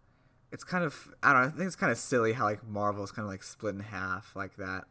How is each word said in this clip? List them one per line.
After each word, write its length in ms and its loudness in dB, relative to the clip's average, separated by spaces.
It's 120 -12
kind 200 0
of, 380 -6
I 100 8
don't 100 8
know, 60 4
I 40 -2
think 140 -4
it's 100 -4
kinda 200 2
silly 380 4
how, 100 0
like, 220 0
Marvel's 460 -2
kinda, 160 -6
like, 140 -8
split 320 -6
in 60 -8
half 560 -6
like 200 -8
that. 340 -6